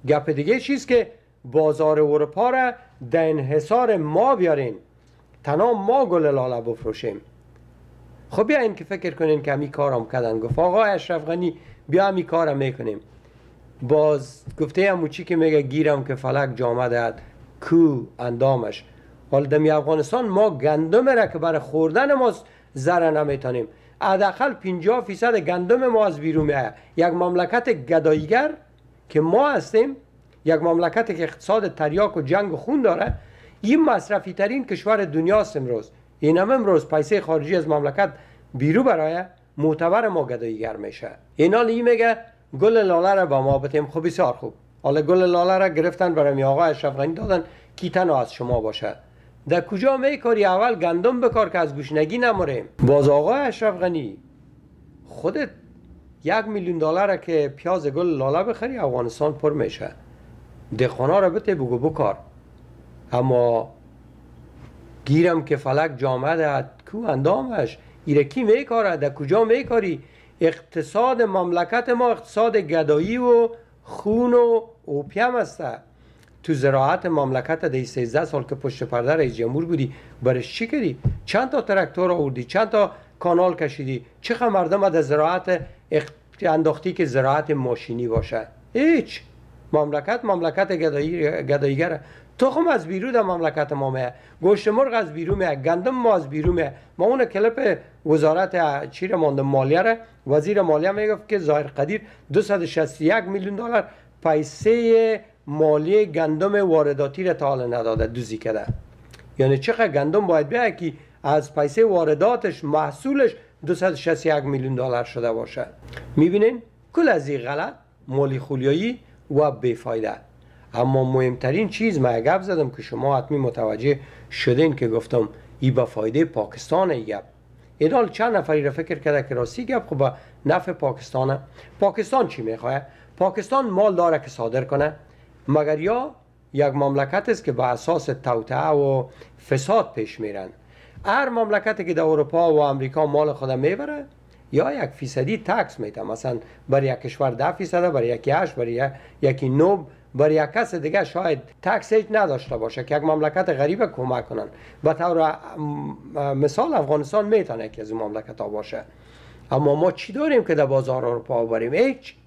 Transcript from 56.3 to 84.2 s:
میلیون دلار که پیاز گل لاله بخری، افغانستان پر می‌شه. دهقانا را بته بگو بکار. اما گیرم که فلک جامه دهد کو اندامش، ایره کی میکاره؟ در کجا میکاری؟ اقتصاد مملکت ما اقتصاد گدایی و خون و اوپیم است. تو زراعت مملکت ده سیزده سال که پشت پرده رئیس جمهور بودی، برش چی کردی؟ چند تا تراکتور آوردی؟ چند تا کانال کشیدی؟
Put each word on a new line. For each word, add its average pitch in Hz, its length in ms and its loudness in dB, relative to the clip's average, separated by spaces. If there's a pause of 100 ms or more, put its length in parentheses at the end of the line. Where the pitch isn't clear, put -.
میلیون 180 300 -4
دلار 175 380 0
که 147 400 -2
پیاز 175 300 -2
گل 151 200 -2
لاله 147 380 0
بخری، 233 340 -6
افغانستان 131 560 -2
پر 147 180 0
می‌شه. 113 380 -4 (880)
دهقانا 135 400 2
را 185 120 4
بته 202 240 -2
بگو 123 240 -2
بکار. 143 380 -2 (960)
اما 120 600 2 (1300)
گیرم 165 400 2
که 143 120 -2
فلک 139 420 -2
جامه 131 380 -2
دهد 143 340 -2 (200)
کو 208 80 -10
اندامش، 196 800 -2 (280)
ایره 147 180 4
کی 240 200 -4
میکاره؟ 220 520 2
در 139 180 -2
کجا 170 300 2
میکاری؟ 220 580 0 (380)
اقتصاد 202 800 0
مملکت 185 640 0
ما 240 220 2
اقتصاد 220 460 0
گدایی 165 640 0
و 233 300 4 (340)
خون 240 520 0
و 233 280 4 (220)
اوپیم 196 500 -2
است. 185 280 -4 (800)
تو 160 120 -2
زراعت 139 520 2
مملکت 143 580 -2
ده 131 200 -2
سیزده 123 400 -2
سال 139 200 -6
که 135 100 -8
پشت 131 280 -6
پرده 120 300 -2
رئیس 139 220 0
جمهور 123 300 -2
بودی، 160 280 -2 (300)
برش 127 320 0
چی 226 120 -6
کردی؟ 220 320 -2 (260)
چند 254 260 0
تا 277 100 0
تراکتور 185 520 0
آوردی؟ 135 320 -2
چند 202 260 -2
تا 208 200 2 (280)
کانال 175 360 2
کشیدی؟ 135 500 -6 (160)